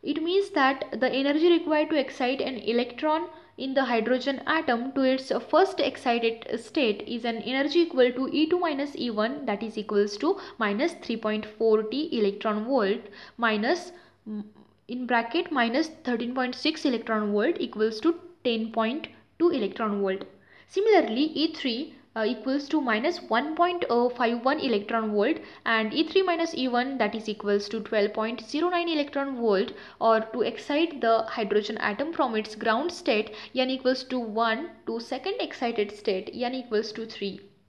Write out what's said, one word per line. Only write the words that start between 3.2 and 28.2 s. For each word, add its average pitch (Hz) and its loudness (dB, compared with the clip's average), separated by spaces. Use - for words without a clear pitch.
in 269 -6
the 269 4
hydrogen 247 0
atom 269 0
to 277 0
its 262 2
first 370 4
excited 233 0
state 226 0
is 240 -6
an 226 -2
energy 269 0
equal 262 4
to 262 -2
E 311 2
two 359 2
minus 285 -2
E 240 -4
one, 233 -2
that 202 -2
is 220 -6
equals 208 0
to 359 0
minus 226 0
three 226 -4
point 214 -2
four 220 4
T 254 -2
electron 208 0
volt 233 2
minus, 233 0
mm, 208 -8
in 247 -6
bracket, 254 0
minus 254 2
thirteen 240 -2
point 254 -2
six 311 -2
electron 220 0
volt 233 2
equals 220 0
to 339 4
ten 226 0
point 233 -2
two 339 4
electron 208 -2
volt. 196 0
Similarly, 359 6
E 311 0
three, 254 -4
uh, 220 0
equals 262 -2
to 311 2
minus 247 0
one 285 0
point 349 2
oh 240 4
five 240 0
one 294 2
electron 220 0
volt, 226 2
and 220 0
E 320 2
three 381 4
minus 339 0
E 254 -2
one, 247 0
that 208 0
is 214 -6
equals 202 0
to 220 -4
twelve 220 0
point 226 -4